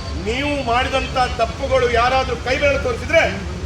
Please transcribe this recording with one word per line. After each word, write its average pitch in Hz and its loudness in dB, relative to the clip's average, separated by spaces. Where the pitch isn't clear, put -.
ನೀವು 277 -2
ಮಾಡಿದಂತ 262 0
ತಪ್ಪುಗಳು 254 0
ಯಾರಾದ್ರೂ 247 2
ಕೈ 247 -2
ಬೆರಳು 285 2
ತೋರಿಸಿದ್ರೆ 277 2